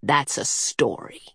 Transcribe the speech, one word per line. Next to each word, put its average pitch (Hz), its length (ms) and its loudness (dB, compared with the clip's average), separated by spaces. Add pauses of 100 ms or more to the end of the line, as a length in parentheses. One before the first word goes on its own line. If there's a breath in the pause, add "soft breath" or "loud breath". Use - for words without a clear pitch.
That's 143 360 2
a - 60 -4
story - 760 -2 (140)